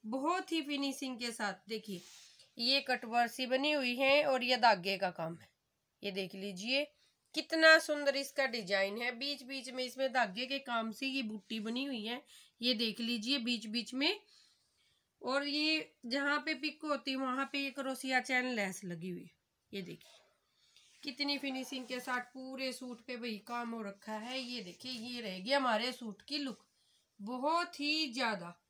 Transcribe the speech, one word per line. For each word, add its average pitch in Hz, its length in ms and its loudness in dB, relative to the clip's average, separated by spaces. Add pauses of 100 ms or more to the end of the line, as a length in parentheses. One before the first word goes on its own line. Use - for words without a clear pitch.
बहुत 285 480 0
ही 330 100 2
finishing 269 580 -4
के 240 120 -4
साथ, 208 220 -2 (160)
देखिए, 214 320 -6 (560)
ये 254 240 4
कटवर्क 240 500 2
सी 254 140 -2
बनी 269 260 4
हुई 254 240 2
है 277 300 6
और 262 180 4
ये 247 140 4
धागे 196 400 6
का 180 120 2
काम 170 260 -4
है। - 140 -20 (540)
ये 202 80 -2
देख 190 240 -4
लीजिए, 202 480 -2 (520)
कितना 320 440 8
सुंदर 294 360 0
इसका 277 320 0
design 202 540 0
है। 247 100 0
बीच 269 320 -6
बीच 254 260 -8
में 254 140 -4
इसमें 254 300 -2
धागे 226 320 0
के 269 140 -4
काम 226 320 -2
से 269 140 -6
ये 269 180 -2
बूटी 214 360 -6
बनी 233 260 -2
हुई 240 200 -4
है, 247 160 -4 (400)
ये 247 120 4
देख 220 260 0
लीजिए, 233 380 0
बीच 233 280 -2
बीच 226 280 -4
में। 320 260 2 (1000)
और 277 260 0
ये 302 460 0 (120)
जहाँ 285 340 2
पे 302 140 0
pick 285 300 -4
होती 285 280 -2
है, 262 60 0
वहां 262 280 0
पे 277 140 -4
ये 277 120 -2
क्रोशिया 262 480 0
चैन 254 300 0
लेस 202 340 -2
लगी 175 260 -6
हुई 175 120 -8
है। 180 100 -18 (400)
ये 196 100 -6
देखिए, - 380 -14 (840)
कितनी 285 340 -2
finishing 262 500 -4
के 247 120 -4
साथ 247 220 -2 (120)
पूरे 262 400 -6
सूट 247 320 -12
पे 247 120 -6
भाई 226 200 -4 (100)
काम 240 240 -4
हो 226 100 -6
रखा 202 360 -8
है। 247 240 -6
ये 240 200 -6
देखिए, 185 300 -12
ये 240 300 -8
रहेगी 190 300 -4
हमारे 247 400 4
सूट 233 300 -10
की 294 160 -6
look, 269 280 -6 (540)
बहुत 285 600 -2
ही 294 340 0
ज्यादा। 208 400 -2 (160)